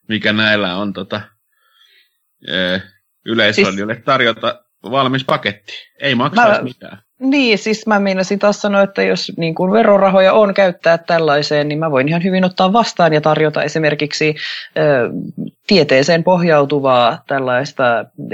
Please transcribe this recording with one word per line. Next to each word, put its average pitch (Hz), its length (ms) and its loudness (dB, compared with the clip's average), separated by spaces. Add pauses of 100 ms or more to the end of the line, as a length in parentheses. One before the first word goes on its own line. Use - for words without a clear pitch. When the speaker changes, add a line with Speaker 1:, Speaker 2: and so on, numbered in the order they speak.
Speaker 1:
mikä 107 240 -2
näillä 107 420 0
on, 101 180 -6
tota, 98 280 -8 (1300)
ö, 92 300 -2 (460)
Yleisradiolle 107 680 0
Speaker 2:
Siis 120 120 -10
Speaker 1:
tarjota 117 580 -2 (280)
valmis 135 320 0
paketti. - 500 -4 (280)
Ei 139 140 -2
maksaisi 196 460 2
Speaker 2:
Mä - 20 -8
Speaker 1:
mitään. - 380 -14 (180)
Speaker 2:
Niin, 262 380 2
siis 214 300 -4
mä 208 120 2
meinasin 196 400 -2
taas 202 220 0
sanoa, 202 200 0
että 196 220 0
jos 190 340 -2
niin 165 180 -4
kuin 185 160 -2
verorahoja 196 600 4
on 208 200 4
käyttää 175 440 2
tällaiseen, 151 680 0
niin 151 120 -4
mä 160 120 -2
voin 135 180 0
ihan 170 140 -2
hyvin 185 220 0
ottaa 185 280 0
vastaan 185 400 2
ja 151 80 2
tarjota 151 420 0
esimerkiksi, 151 720 -2 (420)
ö, 143 320 2 (580)
tieteeseen 156 560 4
pohjautuvaa 139 1040 2
tällaista, 127 720 -2
ö, 107 40 -8 (300)